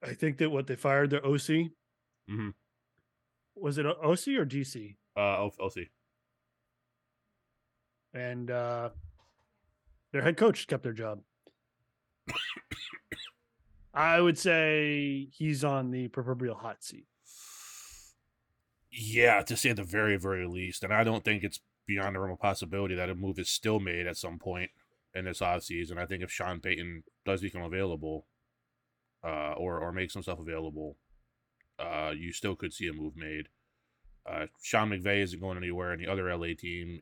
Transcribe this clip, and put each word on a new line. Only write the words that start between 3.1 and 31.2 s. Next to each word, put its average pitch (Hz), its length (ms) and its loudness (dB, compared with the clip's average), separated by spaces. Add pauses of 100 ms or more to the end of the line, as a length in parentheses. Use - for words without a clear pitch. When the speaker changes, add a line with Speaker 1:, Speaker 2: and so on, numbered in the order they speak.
Speaker 1:
Was 147 240 -2
it 147 80 2
O-, 170 160 2
O 156 100 6
C 269 240 0
or 180 80 4
D 139 180 -2
C? 107 340 -10 (200)
Speaker 2:
Uh, - 20 4 (200)
O-, 101 200 -2
O 98 100 -2
C. 87 180 -8 (2250)
Speaker 1:
And, 123 380 -6
uh, 120 380 -2 (1200)
their 139 80 0
head 156 160 4
coach 214 300 6
kept 139 160 0
their 117 100 -2
job. 107 280 -6 (1040)
<coughs> - 60 -6 (1600)
I 165 280 8
would 175 160 8
say 147 920 4
he's 151 320 0
on 135 280 2
the 127 180 -2
proverbial 123 460 -2
hot 113 280 -10
seat. - 240 -14 (1800)
Speaker 2:
Yeah, 113 520 6
to 113 140 -2
say 123 160 4
the 101 100 -2
very, 104 340 2
very 92 300 -2
least. 90 360 -6
And 95 100 0
I 110 100 8
don't 113 200 0
think 104 200 2
it's - 160 -4 (260)
beyond 98 300 -2
the 95 40 -2
realm 95 120 -2
of 87 80 -8
possibility 95 560 0
that 90 140 -2
a 92 60 -4
move 92 240 -2
is 90 100 -4
still 110 300 2
made 87 280 -2
at 85 100 -4
some 85 220 -8
point 90 320 -6 (420)
in 92 120 -4
this 90 160 -6
offseason. 87 560 -2
I 87 80 -4
think 90 180 -6
if 90 80 -6
Sean 90 300 -4
Payton 85 420 -4 (220)
does 95 160 0
become 92 200 -6
available, 82 640 -4 (1000)
uh, 76 340 -2
or, 87 220 -2
or 85 120 -4
makes 92 220 -4
himself 90 260 -6
available, 78 580 -6 (800)